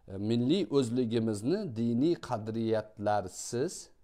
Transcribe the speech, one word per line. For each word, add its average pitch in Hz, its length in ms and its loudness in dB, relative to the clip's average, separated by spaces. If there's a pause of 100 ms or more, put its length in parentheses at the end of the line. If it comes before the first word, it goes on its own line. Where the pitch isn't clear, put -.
e, 95 100 -10
milliy 120 480 2
o'zligimizni 117 920 2 (160)
diniy 117 400 2
qadriyatlarsiz 110 1600 -2 (320)